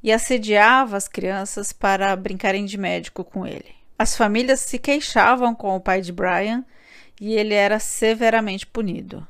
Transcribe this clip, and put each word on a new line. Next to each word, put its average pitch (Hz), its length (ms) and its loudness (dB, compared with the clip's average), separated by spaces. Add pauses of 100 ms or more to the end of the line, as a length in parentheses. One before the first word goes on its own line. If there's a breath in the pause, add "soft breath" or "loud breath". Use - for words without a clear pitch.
e 220 100 0
assediava 226 840 4
as 202 100 -6
crianças 196 640 -6
para 196 440 0
brincarem 190 500 -4
de 202 100 -8
médico 180 480 -6
com 185 220 -8
ele. - 300 -14 (240)
As - 180 0
famílias 240 440 2
se - 180 -6
queixavam 247 760 2
com 196 220 -4
o 185 40 -4
pai 190 220 0
de 180 100 -10
Brian 196 540 -2 (560 soft breath)
e 214 140 -4
ele 214 180 0
era 202 240 4
severamente 220 880 0
punido. - 640 -8